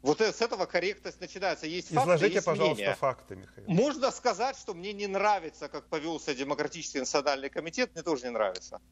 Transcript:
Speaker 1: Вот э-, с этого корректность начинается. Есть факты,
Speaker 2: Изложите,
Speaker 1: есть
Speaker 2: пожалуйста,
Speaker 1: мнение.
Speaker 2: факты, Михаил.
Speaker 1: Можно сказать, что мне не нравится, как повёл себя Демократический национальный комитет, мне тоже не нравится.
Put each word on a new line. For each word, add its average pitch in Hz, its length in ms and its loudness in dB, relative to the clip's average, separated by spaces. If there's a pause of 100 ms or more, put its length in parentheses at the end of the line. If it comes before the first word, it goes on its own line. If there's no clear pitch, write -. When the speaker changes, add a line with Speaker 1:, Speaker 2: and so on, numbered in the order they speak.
Speaker 1:
Вот 143 180 4
э-, 220 100 6
с - 120 -2
этого 226 240 0
корректность 185 520 -2
начинается. 180 480 -4
Есть 170 220 -6
факты, 160 140 2
Speaker 2:
Изложите, 175 320 4
Speaker 1:
есть 190 120 2
Speaker 2:
пожалуйста, 156 280 4
Speaker 1:
мнение. 98 200 0
Speaker 2:
факты, 120 420 -2
Михаил. 98 300 -16
Speaker 1:
Можно 240 440 4
сказать, 240 460 0
что - 180 -10
мне 185 180 -8
не 202 140 -6
нравится, 190 640 0
как 147 200 -10
повёл 160 320 -4
себя 147 140 -2
Демократический 143 640 -4
национальный 135 480 0
комитет, 165 460 -2
мне 165 80 -10
тоже 143 220 0
не 123 60 -4
нравится. 107 500 -2 (120)